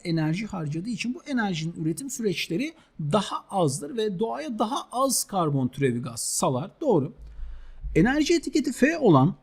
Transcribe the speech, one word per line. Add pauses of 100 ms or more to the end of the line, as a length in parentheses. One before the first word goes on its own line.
enerji
harcadığı
için
bu
enerjinin (100)
üretim
süreçleri (260)
daha
azdır
ve
doğaya
daha
az
karbon
türevi
gaz
salar. (100)
Doğru. (840)
Enerji
etiketi
F
olan